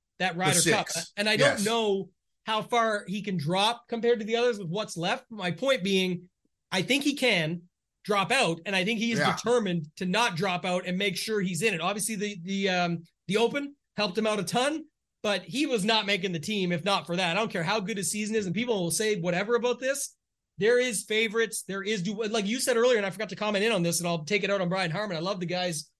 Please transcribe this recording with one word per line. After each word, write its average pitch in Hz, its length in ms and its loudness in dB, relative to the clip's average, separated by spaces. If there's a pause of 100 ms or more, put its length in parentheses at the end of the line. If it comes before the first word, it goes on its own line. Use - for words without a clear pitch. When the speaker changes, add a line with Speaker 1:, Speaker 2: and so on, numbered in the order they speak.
(180)
Speaker 1:
that 180 160 -2
Speaker 2:
The 170 60 -6
Speaker 1:
Ryder 180 220 4 (100)
Cup. 196 180 2
Speaker 2:
six. - 260 -6
Speaker 1:
And 208 140 0
I 214 80 4
don't 262 220 4
Speaker 2:
Yes. 196 60 0
Speaker 1:
know 214 440 0 (360)
how 220 180 -2
far 226 440 2
he 196 140 -4
can 190 160 -4
drop 190 500 0
compared 233 320 2
to 220 60 -6
the 226 100 0
others 240 220 2
with 190 100 -8
what's 180 300 -6
left. 202 320 -2
But 220 80 -12
my 180 140 -2
point 254 320 0
being, 185 400 2 (480)
I 190 100 0
think 277 220 2
he 285 120 0
can 175 480 2 (400)
drop 202 280 2
out, 185 340 2
and 202 100 -2
I 185 100 2
think 233 140 0
he 233 120 0
is 220 80 0
Speaker 2:
Yeah. 135 160 4
Speaker 1:
determined 196 520 0 (100)
to 190 80 -6
not 208 300 0
drop 180 300 -2
out 185 200 0
and 180 120 -2
make 196 200 0
sure 214 240 -2
he's 180 200 -2
in 220 120 2
it. 160 80 -4
Obviously, 208 340 -2
the, 208 280 -4
the, 196 260 -2
um, 175 340 0 (240)
the 190 100 0
Open 285 380 0 (220)
helped 208 200 -2
him 220 100 0
out 208 120 0
a 185 40 -2
ton, 277 420 0 (380)
but 202 200 0
he 254 220 0
was 233 180 0
not 214 220 2
making 196 260 0
the 165 80 -2
team 185 320 0
if 175 140 -2
not 190 220 0
for 175 80 -2
that. 175 200 0
I 202 40 0
don't 226 120 -2
care 175 120 -2
how 208 160 0
good 202 180 -4
his 190 140 -4
season 214 240 -4
is, 208 100 0
and 170 80 -4
people 226 280 0
will 170 100 0
say 214 280 0
whatever 180 360 0
about 240 240 0
this. 269 360 -4 (440)
There 233 200 4
is 247 260 0
favorites. 220 600 0
There 190 140 -6
is, 202 220 -2
do, 208 100 -2
like 214 320 -2
you 220 140 -2
said 247 180 2
earlier, 240 200 6
and 202 80 0
I 190 40 -2
forgot 190 200 -6
to 190 60 -8
comment 208 300 0
in 233 60 2
on 185 120 2
this, 170 160 2
and 175 80 -2
I'll 165 180 -2
take 202 180 0
it 196 80 0
out 196 100 0
on 175 80 0
Brian 185 220 0
Harman. 196 260 -4
I 156 40 -4
love 190 180 -4
the 180 80 -4
guy's 180 420 -4 (100)